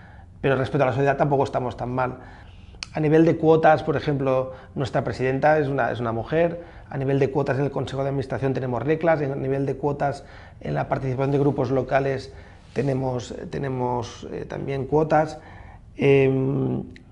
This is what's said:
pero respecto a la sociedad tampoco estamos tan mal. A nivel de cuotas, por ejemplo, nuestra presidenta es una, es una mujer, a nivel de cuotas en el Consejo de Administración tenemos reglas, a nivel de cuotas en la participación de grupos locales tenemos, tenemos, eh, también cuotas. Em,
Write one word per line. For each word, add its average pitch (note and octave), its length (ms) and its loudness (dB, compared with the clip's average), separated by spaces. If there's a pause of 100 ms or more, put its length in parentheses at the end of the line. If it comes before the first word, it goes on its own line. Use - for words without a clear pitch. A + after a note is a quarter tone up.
(400)
pero C#3 160 2
respecto C3+ 280 0
a B2+ 40 4
la B2 60 0
sociedad C#3 240 2
tampoco C#3 280 2
estamos B2+ 320 -4
tan B2 120 -6
mal. B2+ 280 -2 (760)
A - 60 -4
nivel D#3 260 6
de E3 120 4
cuotas, D#3+ 440 6
por D3+ 160 -2
ejemplo, C3+ 560 0 (220)
nuestra C#3 280 -2
presidenta C3 540 2
es D3 100 0
una, B2+ 240 0
es A#2 80 -6
una A#2+ 120 -2
mujer, E3 520 0 (280)
a C#3+ 60 -8
nivel C3+ 200 0
de C3+ 140 2
cuotas C#3 260 0
en C#3+ 80 0
el C3+ 60 -2
Consejo C3+ 320 -6
de C#3 60 -2
Administración C3+ 440 -2
tenemos B2 300 -4
reglas, D#3+ 360 2
a C#3 160 -4
nivel C3+ 300 -2
de C3+ 120 -2
cuotas C#3+ 480 -2 (360)
en D3 140 -4
la C#3 120 -2
participación C3+ 440 -2
de C#3 80 2
grupos C#3+ 320 2
locales C3+ 640 0 (400)
tenemos, C3 600 -2 (160)
tenemos, B2+ 840 -4
eh, - 160 -8
también C3+ 380 -6
cuotas. D#3 540 2 (560)
Em, C3+ 880 4 (280)